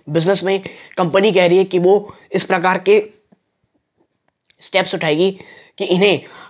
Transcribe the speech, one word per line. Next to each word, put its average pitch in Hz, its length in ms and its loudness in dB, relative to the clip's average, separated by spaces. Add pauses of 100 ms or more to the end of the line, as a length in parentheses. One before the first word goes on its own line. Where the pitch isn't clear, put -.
बिजनेस 170 340 -2
में 190 160 -2 (380)
कंपनी 190 340 2
कह 180 140 2
रही 175 120 4
है 190 60 4
कि 185 160 -2
वो 180 160 4 (360)
इस 185 120 -4
प्रकार 185 360 -2
के 202 240 2 (1600)
स्टेप्स 185 340 -4
उठाएगी 160 340 0 (480)
कि 196 80 -8
इन्हें 185 340 0 (300)